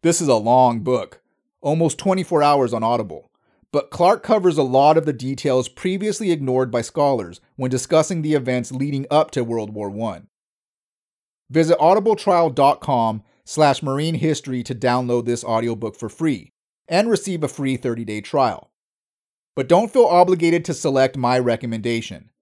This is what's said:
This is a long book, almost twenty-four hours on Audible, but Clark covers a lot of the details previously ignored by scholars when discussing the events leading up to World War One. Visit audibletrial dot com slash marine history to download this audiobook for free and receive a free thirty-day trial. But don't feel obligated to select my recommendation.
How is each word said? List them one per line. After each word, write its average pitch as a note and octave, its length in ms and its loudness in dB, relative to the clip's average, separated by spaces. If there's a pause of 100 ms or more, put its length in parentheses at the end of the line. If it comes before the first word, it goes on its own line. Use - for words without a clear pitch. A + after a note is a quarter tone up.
This F3 180 2
is D#3+ 80 -2
a B2 80 4
long A#2 440 2
book, A2+ 420 -4 (380)
almost D#3+ 380 0
twenty-four F#3 440 0
hours C#3 300 2
on A2+ 120 -4
Audible, G#2+ 480 -4 (400)
but C#3+ 180 -2
Clark F3+ 320 2
covers F3+ 340 2
a D3+ 60 2
lot C3+ 340 4
of D#3 100 2
the D3 60 -2
details B2+ 560 -2
previously G3 640 -4
ignored C3 400 0
by A#2 100 -2
scholars A2+ 600 -2 (160)
when C3 140 -4
discussing D#3+ 520 0
the D#3 120 0
events B2 360 -2
leading C#3 400 -4
up D3+ 220 2
to C3 100 -2
World A2 320 -6
War G#2 160 -8
One. G2+ 380 -10 (1200)
Visit D#3+ 280 2
audibletrial F#3 760 2
dot C#3+ 260 2
com A2+ 440 -2 (200)
slash D3 380 2
marine D3+ 320 -2
history C#3 480 -4
to C3 120 -8
download A#2+ 500 0
this A#2+ 180 -4
audiobook A2+ 540 -4
for A2+ 120 -10
free C#3 440 -4 (340)
and G#3 240 0
receive F#3 320 -2
a C#3+ 60 -4
free C3+ 280 -4
thirty-day A2+ 440 -6
trial. B2 500 -4 (840)
But C3 120 -4
don't G#3 220 4
feel B3 140 4
obligated F3 640 4
to E3 80 -4
select C3+ 420 0
my B2+ 240 0
recommendation. A2+ 920 -4 (120)